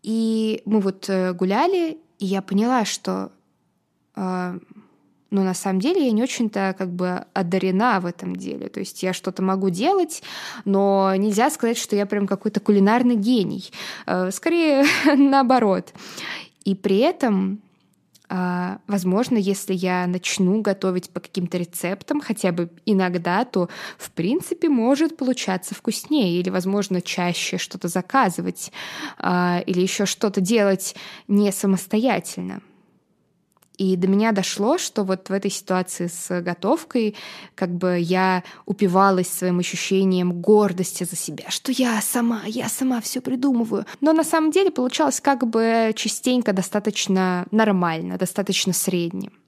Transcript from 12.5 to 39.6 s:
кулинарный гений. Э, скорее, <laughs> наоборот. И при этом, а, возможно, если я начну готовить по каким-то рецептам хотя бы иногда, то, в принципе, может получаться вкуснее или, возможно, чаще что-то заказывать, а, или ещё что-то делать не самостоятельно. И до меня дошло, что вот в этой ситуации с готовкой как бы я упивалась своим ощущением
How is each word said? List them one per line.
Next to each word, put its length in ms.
кулинарный 560
гений. 540
Э, 240
скорее, 540
<laughs> 120
наоборот. 760
И 100
при 240
этом, 640
а, 580
возможно, 500
если 360
я 340
начну 560
готовить 480
по 100
каким-то 380
рецептам 640
хотя 320
бы 180
иногда, 580
то, 240
в 120
принципе, 580
может 480
получаться 580
вкуснее 680
или, 100
возможно, 500
чаще 580
что-то 300
заказывать, 840
а, 480
или 140
ещё 260
что-то 340
делать 560
не 240
самостоятельно. 1080
И 180
до 120
меня 240
дошло, 460
что 260
вот 240
в 40
этой 180
ситуации 560
с 340
готовкой 760
как 200
бы 240
я 440
упивалась 640
своим 300
ощущением 840